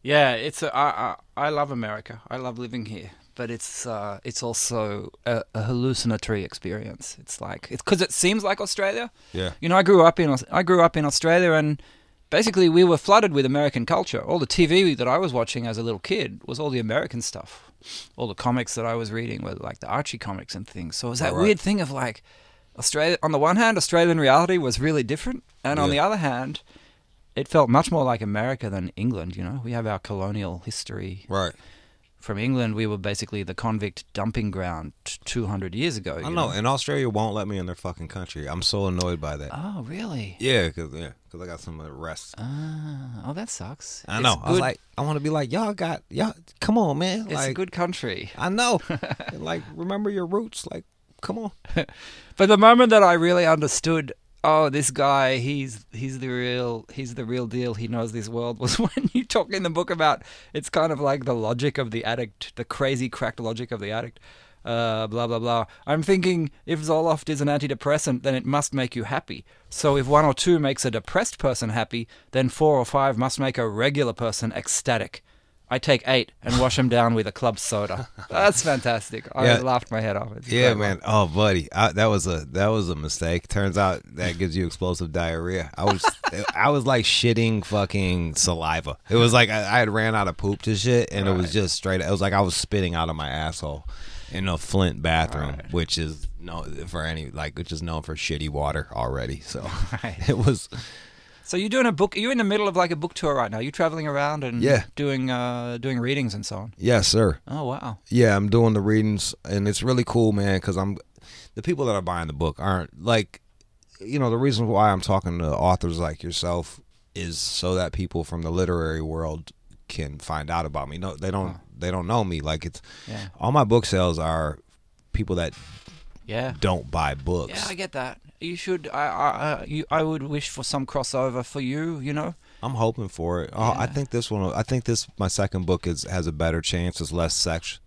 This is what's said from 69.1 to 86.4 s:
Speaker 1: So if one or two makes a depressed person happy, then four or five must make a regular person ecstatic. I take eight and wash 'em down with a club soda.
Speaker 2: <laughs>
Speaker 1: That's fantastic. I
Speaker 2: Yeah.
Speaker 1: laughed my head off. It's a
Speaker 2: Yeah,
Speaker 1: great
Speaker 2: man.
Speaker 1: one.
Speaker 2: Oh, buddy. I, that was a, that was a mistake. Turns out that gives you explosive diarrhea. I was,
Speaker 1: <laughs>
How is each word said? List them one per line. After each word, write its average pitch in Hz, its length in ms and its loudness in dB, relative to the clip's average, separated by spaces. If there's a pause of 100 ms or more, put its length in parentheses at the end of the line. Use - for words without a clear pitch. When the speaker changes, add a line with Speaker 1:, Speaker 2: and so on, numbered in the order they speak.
Speaker 1:
So 143 260 2
if 131 100 0
one 147 180 8
or 143 100 4
two 175 240 4
makes 143 260 0
a 127 60 2
depressed 113 480 -2
person 123 300 0
happy, 113 380 -2 (240)
then 131 180 2
four 151 280 4
or 123 80 2
five 135 320 2
must 127 220 0
make 135 180 0
a 120 100 0
regular 123 460 0
person 113 380 -4
ecstatic. - 720 -2 (500)
I 131 60 0
take 131 260 2
eight 131 280 2 (100)
and 131 160 2
wash 127 180 4
'em 127 120 4
down 117 260 6
with 110 120 2
a 107 40 -6
club 113 260 0
soda. 104 520 -4 (100)
Speaker 2:
<laughs> 95 100 -18
Speaker 1:
That's 196 320 4
fantastic. 117 720 -2
I 131 120 2
Speaker 2:
Yeah. 120 140 8
Speaker 1:
laughed 127 300 0
my 110 120 -2
head 104 160 -2
off. 107 180 -6
It's 123 140 -14
a - 40 -2
Speaker 2:
Yeah, 123 200 6
Speaker 1:
great 107 60 0
Speaker 2:
man. 101 180 0
Speaker 1:
one. - 80 -12
Speaker 2:
Oh, 104 220 4
buddy. 92 440 2
I, 98 220 2
that 104 140 4
was 98 200 2
a, 80 240 -2
that 95 160 2
was 107 220 0
a 85 60 -2
mistake. 82 520 -2
Turns 98 300 0
out 95 240 2 (140)
that 87 220 -2
gives 87 200 -2
you 92 100 0
explosive 87 460 -4
diarrhea. 82 640 -4
I 90 80 -2
was, - 180 2 (280)
Speaker 1:
<laughs> 95 240 -6